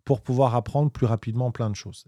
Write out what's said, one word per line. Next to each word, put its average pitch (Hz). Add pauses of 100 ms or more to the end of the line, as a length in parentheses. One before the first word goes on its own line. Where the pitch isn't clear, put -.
pour 127
pouvoir 127
apprendre 143
plus -
rapidement 113
plein 110
de 101
choses. -